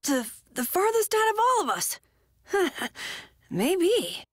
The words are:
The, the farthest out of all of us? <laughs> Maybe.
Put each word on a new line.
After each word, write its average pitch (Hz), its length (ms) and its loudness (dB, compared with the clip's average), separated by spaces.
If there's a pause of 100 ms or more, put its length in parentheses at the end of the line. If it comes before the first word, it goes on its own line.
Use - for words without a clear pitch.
The, 254 260 0 (240)
the 247 120 -4
farthest 427 480 2
out 440 160 4
of 427 100 0
all 466 240 4
of 277 140 -2
us? - 220 -6 (520)
<laughs> - 380 0 (600)
Maybe. 359 840 0